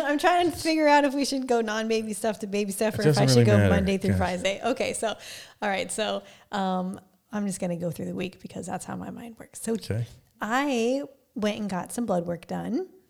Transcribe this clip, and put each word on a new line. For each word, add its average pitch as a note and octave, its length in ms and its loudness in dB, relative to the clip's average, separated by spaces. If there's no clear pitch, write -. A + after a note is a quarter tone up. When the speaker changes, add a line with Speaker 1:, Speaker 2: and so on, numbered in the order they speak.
Speaker 1:
I'm D4 160 0
trying F4 320 4
to - 40 -8
figure D#4 320 2
out D4 160 6
if C4+ 120 0
we C#4 100 0
should C4 220 -4
go A#3+ 140 2
non-baby A3 520 -2
stuff G#3 260 -2
to A3 80 -6
baby G3+ 240 -2
stuff G#3+ 220 0
Speaker 2:
It - 60 -4
Speaker 1:
or D#3 100 4
if D3 80 6
I - 80 4
Speaker 2:
doesn't - 40 6
Speaker 1:
should A#2+ 180 8
Speaker 2:
really G#2 100 8
Speaker 1:
go - 0 -
Speaker 2:
matter. G2 160 6
Speaker 1:
Monday F#2+ 240 2
through F#2+ 140 0
Speaker 2:
Gosh. F#2+ 80 4
Speaker 1:
Friday. F3 440 0
Okay, A3 300 0
so, - 140 -4
all G#3 60 0
right. F#3 220 -2
So, G3+ 300 -2
um, F#3 480 -2
I'm G#3 160 -2
just F#3 120 -4
gonna F3 160 -2
go E3+ 140 -4
through F#3 160 -6
the F3+ 80 -6
week F#3 260 -6
because - 280 -12
that's F#3 180 -8
how F#3+ 100 -8
my F3+ 140 -8
mind A#3 300 -14
works. - 220 -18
So A3+ 120 -4
Speaker 2:
Okay. A#2 320 -4
Speaker 1:
I B3+ 600 0
went G#3+ 260 -2
and G#3 100 -4
got F3+ 220 -6
some A#3+ 140 -4
blood F3+ 220 0
work E3+ 180 -6
done. F#3+ 420 -4